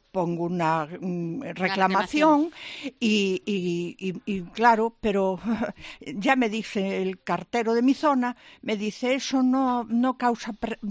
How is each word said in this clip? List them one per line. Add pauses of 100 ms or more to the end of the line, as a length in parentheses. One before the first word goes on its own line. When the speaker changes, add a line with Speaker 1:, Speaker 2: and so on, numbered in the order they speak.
(120)
Speaker 1:
pongo
una,
mm,
Speaker 2:
Una
Speaker 1:
reclamación
Speaker 2:
reclamación. (480)
Speaker 1:
y,
y,
y,
y
claro,
pero (340)
<laughs>
ya
me
dice
el
cartero
de
mi
zona, (260)
me
dice,
"Eso
no,
no
causa
pre-, (120)